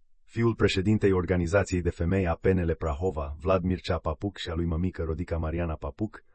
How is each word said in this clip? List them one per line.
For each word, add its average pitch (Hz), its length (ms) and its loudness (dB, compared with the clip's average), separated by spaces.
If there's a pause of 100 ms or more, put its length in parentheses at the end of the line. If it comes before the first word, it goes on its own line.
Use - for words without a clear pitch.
(240)
Fiul 113 320 2
președintei 101 560 4
organizației 90 680 2
de 85 80 -2
femei 92 380 0
a 82 80 0
P - 100 -4
N 95 140 4
L 82 160 0
Prahova, 76 640 -4
Vlad 92 240 2
Mircea 90 340 -2
Papuc, 87 400 -6
și - 120 -10
a 82 40 -6
lui 85 120 -2
mămică, 85 380 -2
Rodica 80 340 -4
Mariana 80 380 -2
Papuc, - 480 -8 (120)